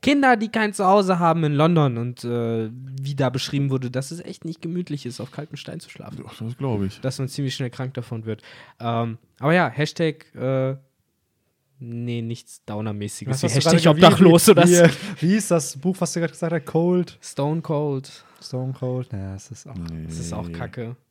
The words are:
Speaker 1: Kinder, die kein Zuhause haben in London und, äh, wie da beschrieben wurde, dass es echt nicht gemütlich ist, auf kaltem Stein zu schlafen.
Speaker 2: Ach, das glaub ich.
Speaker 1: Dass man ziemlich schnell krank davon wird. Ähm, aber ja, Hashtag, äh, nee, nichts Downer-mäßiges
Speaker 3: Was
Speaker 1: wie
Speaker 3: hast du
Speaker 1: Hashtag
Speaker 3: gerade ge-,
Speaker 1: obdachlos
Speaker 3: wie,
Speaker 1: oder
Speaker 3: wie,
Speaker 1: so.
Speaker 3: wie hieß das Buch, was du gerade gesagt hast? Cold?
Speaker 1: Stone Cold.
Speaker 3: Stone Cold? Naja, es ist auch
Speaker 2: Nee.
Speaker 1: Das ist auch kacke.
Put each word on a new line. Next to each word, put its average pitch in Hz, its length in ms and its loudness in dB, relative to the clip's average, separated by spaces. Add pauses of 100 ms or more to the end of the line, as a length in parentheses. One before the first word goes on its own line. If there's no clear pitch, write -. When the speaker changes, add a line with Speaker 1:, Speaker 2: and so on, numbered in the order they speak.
Speaker 1:
Kinder, 269 360 4
die 214 120 -4
kein 214 240 -2
Zuhause 190 460 4
haben 165 240 4
in 147 100 2
London 147 460 4
und, 120 240 -6
äh, 117 480 -2 (280)
wie 139 140 -6
da 135 160 0
beschrieben 139 400 -2
wurde, 123 220 -2
dass 131 180 -6
es 170 160 -12
echt - 180 -16
nicht 165 200 -10
gemütlich 170 420 -8
ist, 120 160 -12
auf 131 100 -10
kaltem 151 240 -14
Stein - 240 -14
zu - 120 -20
schlafen. - 360 -16
Speaker 2:
Ach, - 120 -20
das 113 180 -10
glaub 123 240 -4
ich. 95 200 -6
Speaker 1:
Dass 131 180 -8
man 135 80 -4
ziemlich 135 260 -6
schnell 127 160 -6
krank 131 240 -10
davon 117 320 -10
wird. 110 160 -8 (380)
Ähm, 117 400 -4 (180)
aber 147 160 0
ja, 170 160 2
Hashtag, 147 640 -4
äh, 131 440 -4 (1040)
nee, 117 420 -8
nichts - 440 -12
Downer-mäßiges 104 680 -8
Speaker 3:
Was 135 100 -4
Speaker 1:
wie 123 120 0
Speaker 3:
hast 135 100 2
du 165 60 4
Speaker 1:
Hashtag 165 120 4
Speaker 3:
gerade 160 160 6
ge-, 180 80 10
Speaker 1:
obdachlos 170 400 8
Speaker 3:
wie, 220 40 10
Speaker 1:
oder 170 160 8
Speaker 3:
wie, 175 60 8
Speaker 1:
so. 175 120 8 (340)
Speaker 3:
wie 156 80 0
hieß 202 220 2
das 160 280 0
Buch, 180 220 -2
was 170 140 -4
du 175 80 -4
gerade 165 120 -4
gesagt 165 200 -4
hast? 160 120 -4
Cold? 175 560 0
Speaker 1:
Stone 151 400 -4
Cold. 143 600 -6 (180)
Speaker 3:
Stone 131 320 -8
Cold? 127 400 -6
Naja, 95 220 -8
es - 160 -18
ist - 160 -20
auch 110 80 -16
Speaker 2:
Nee. 82 320 -10
Speaker 1:
Das 80 120 -10
ist 85 140 -8
auch 85 180 -8
kacke. 113 440 -12 (160)